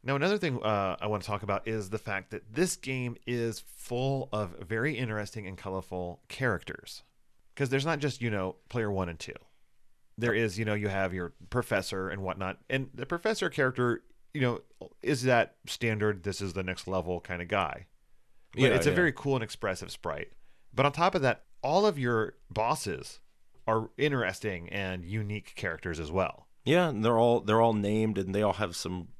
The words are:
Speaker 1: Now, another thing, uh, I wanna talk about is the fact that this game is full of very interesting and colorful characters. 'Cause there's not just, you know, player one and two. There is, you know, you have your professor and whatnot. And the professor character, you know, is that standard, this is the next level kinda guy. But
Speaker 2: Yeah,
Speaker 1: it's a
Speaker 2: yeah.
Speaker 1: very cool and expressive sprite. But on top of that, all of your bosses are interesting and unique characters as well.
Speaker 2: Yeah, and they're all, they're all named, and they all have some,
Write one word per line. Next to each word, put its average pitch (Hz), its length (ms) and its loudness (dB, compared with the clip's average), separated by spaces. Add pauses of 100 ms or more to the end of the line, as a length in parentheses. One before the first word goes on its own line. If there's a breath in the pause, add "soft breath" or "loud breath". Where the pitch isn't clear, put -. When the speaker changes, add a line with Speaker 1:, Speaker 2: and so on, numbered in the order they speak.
Speaker 1:
Now, 131 140 0
another 190 220 2
thing, 139 240 0
uh, 101 380 2
I 98 60 -4
wanna 107 180 0
talk 104 180 -4
about 101 240 2
is 107 240 -4
the 107 80 -4
fact 98 320 -6
that 107 220 -10
this 170 240 2
game 123 400 -4 (100)
is 117 340 -2
full 131 720 -2
of 104 180 -2 (100)
very 113 380 -2
interesting 107 480 -4
and 92 100 -10
colorful 92 720 -6
characters. - 760 -4 (540)
'Cause 135 140 0
there's 135 160 0
not 165 120 0
just, 143 220 -2
you 117 100 0
know, 92 260 -2 (120)
player 113 240 0
one 95 160 0
and 82 100 -8
two. - 140 -10 (840)
There 117 180 2
is, 107 240 2
you 113 60 0
know, 107 100 0
you 104 140 0
have 95 260 0
your 90 180 -4 (180)
professor 98 580 0
and 95 140 -6
whatnot. 95 360 -4 (100)
And 135 260 -2
the 123 120 -8
professor 190 440 -2
character, 123 540 2 (300)
you 147 60 -2
know, 123 200 2 (420)
is 127 200 0
that 123 340 4 (100)
standard, 107 580 0
this 98 160 -4
is 98 120 -4
the 95 100 -4
next 92 240 -6
level 90 340 -2
kinda 87 260 -6
guy. 90 400 0 (680)
But 127 100 2
Speaker 2:
Yeah, 131 60 8
Speaker 1:
it's - 180 4
a 147 40 6
Speaker 2:
yeah. - 60 2
Speaker 1:
very 170 160 4
cool 139 220 -2
and 117 100 0
expressive 92 460 -4
sprite. - 420 -6 (400)
But 135 140 4
on 139 60 4
top 175 220 2
of 165 80 2
that, 127 240 2 (160)
all 170 240 4
of 170 120 4
your 120 380 0 (140)
bosses 107 680 -2 (460)
are 110 320 2
interesting 104 720 0
and 92 340 -4
unique 104 500 -4
characters 82 460 -4
as 76 100 -4
well. 92 360 -2 (180)
Speaker 2:
Yeah, 170 240 4
and 110 160 -2
they're 117 140 6
all, 120 220 6
they're 107 220 4
all 117 100 6
named, 107 460 2
and 95 160 -2
they 104 80 2
all 101 120 4
have 92 220 -2
some, 90 320 -6 (120)